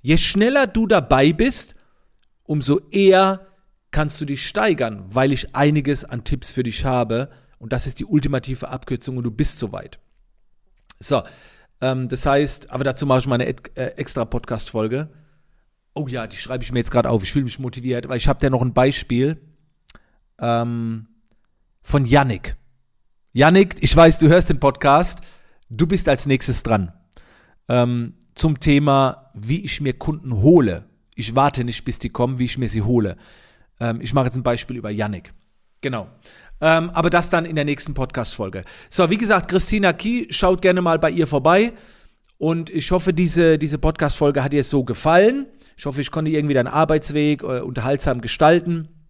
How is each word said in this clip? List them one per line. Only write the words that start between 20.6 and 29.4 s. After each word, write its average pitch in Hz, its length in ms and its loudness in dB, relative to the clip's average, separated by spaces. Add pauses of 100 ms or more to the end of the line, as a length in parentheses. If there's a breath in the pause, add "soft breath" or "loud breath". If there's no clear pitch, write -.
von 139 240 0
Yannick. 127 500 2 (800)
Yannick, 180 480 4
ich - 140 4
weiß, 165 240 8
du 156 80 6
hörst 175 220 6
den - 100 2
Podcast, 143 600 2 (500 soft breath)
du 123 180 -2
bist 175 220 0
als - 160 0
nächstes 135 380 0
dran. 101 300 0 (720 soft breath)
Ähm, 120 480 0 (200)
zum 156 240 0
Thema, 143 760 2
wie 135 280 -6